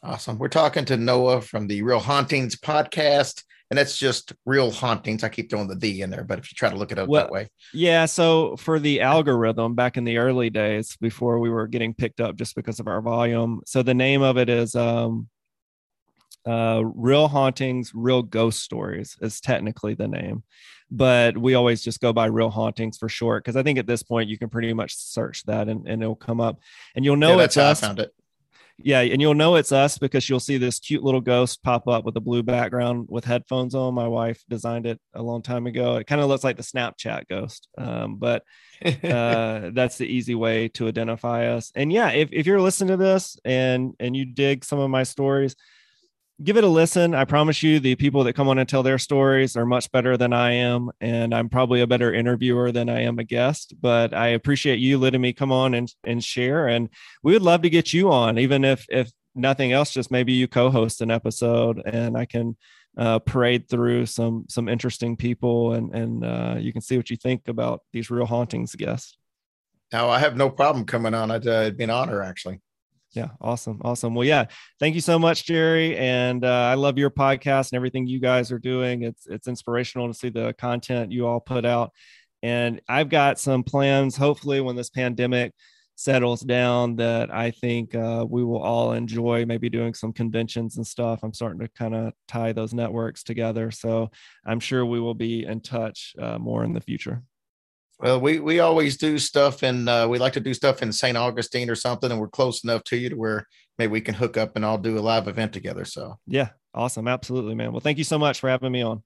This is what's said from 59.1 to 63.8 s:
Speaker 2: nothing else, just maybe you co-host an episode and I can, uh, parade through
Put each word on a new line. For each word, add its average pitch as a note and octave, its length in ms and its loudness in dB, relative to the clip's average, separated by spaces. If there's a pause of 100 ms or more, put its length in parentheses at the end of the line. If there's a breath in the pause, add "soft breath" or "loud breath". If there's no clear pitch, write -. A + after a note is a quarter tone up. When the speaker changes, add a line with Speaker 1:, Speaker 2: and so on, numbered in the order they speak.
Speaker 2:
nothing C3+ 380 0
else, C#3+ 220 2
just B2+ 180 -4
maybe B2+ 220 2
you B2+ 160 2
co-host B2 500 2
an A2+ 100 -2
episode A#2 760 0
and A#2 320 -2
I A#2+ 80 -2
can, A#2 320 -4 (400 soft breath)
uh, A2+ 220 2
parade B2 500 0
through A#2+ 360 0